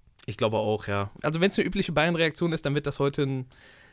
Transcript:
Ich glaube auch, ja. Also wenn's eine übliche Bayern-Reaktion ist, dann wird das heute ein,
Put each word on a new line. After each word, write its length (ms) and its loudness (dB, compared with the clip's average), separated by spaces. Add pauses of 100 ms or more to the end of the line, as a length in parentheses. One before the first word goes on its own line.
(280)
Ich 100 -6
glaube 200 2
auch, 300 0
ja. 220 -2 (140)
Also 180 0
wenn's 160 4
eine 100 2
übliche 240 -2
Bayern-Reaktion 640 2
ist, 140 -4
dann 80 0
wird 120 -2
das 120 -4
heute 240 2
ein, 220 -2 (480)